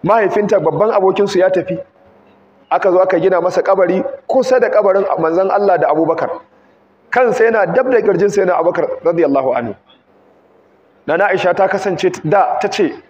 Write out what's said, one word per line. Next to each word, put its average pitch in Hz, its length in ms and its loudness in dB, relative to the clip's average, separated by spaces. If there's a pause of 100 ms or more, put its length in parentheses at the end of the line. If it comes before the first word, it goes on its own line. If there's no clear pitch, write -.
mahaifinta, 202 560 0
babban 160 340 0
abokinsu 196 460 0
ya 185 100 2
tafi. 160 280 -4 (920)
Aka 185 200 0
zo 185 80 2
aka 185 200 2
gina 180 220 0
masa 180 200 -2
kabari 190 420 0 (240)
kusa 262 320 2
da 233 100 2
kabarin 196 360 2 (140)
manzon 170 320 0
Allah 202 260 2
da 156 120 0
Abubakar. 156 400 0 (840)
Kansa 233 340 2
yana 220 300 2
dab 254 160 0
da 233 100 4
kirjinsa 202 400 0
yana 180 160 2
Abubakar 170 320 0 (160)
radiyallahu 139 500 0
anhu. 117 200 -6 (1300)
Nana 175 220 0
Aisha 180 260 0
ta 190 120 2
kasance 190 420 -2 (160)
da 151 340 2
ta 208 80 -4
ce 190 240 -2 (180)